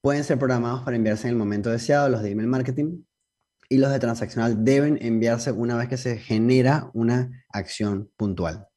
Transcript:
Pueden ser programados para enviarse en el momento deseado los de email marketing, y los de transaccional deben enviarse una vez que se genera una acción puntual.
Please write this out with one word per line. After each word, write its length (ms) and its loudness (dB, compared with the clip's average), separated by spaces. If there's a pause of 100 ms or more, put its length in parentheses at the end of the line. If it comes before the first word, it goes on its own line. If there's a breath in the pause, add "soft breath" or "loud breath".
Pueden 220 0
ser 160 0
programados 440 0
para 140 -4
enviarse 300 0
en 80 0
el 40 -2
momento 320 -2
deseado 380 2
los 140 0
de 80 -4
email 180 -2
marketing, 540 -4 (720)
y 60 6
los 140 4
de 80 0
transaccional 640 -2
deben 360 4
enviarse 520 0
una 240 -2
vez 120 -2
que 80 -4
se 220 -4
genera 760 2
una 580 0
acción 640 -4
puntual. 500 -4 (100)